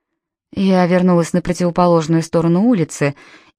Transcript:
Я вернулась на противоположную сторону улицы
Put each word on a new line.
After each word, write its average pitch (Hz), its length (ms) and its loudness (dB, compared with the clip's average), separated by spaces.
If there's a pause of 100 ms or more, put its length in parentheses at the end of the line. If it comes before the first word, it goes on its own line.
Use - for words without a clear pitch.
(520)
Я 190 360 2
вернулась 180 440 2
на 180 100 -2
противоположную 170 800 0
сторону 170 420 0
улицы 160 520 -2 (440)